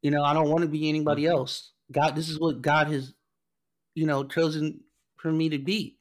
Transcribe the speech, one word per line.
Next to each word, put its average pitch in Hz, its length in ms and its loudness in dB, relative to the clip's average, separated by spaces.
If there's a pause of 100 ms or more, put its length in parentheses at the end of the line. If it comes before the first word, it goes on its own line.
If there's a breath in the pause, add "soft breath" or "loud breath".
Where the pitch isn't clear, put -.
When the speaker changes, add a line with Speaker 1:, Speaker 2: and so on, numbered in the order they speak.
Speaker 1:
You 147 80 2
know, 147 120 2
I 147 120 4
don't 156 160 2
wanna 170 160 2
be 151 220 -2
anybody 151 360 0
Speaker 2:
Mm-hmm. 165 120 2
Speaker 1:
else. - 360 -6 (180)
God, 143 240 0
this 160 140 -4
is 156 100 -8
what 156 240 -2
God 147 260 2
has, 135 260 -4 (800)
you 160 120 0
know, 139 180 0
chosen 156 560 -2 (360)
for 160 160 -4
me 160 180 2
to 151 80 -2
be. 185 420 -4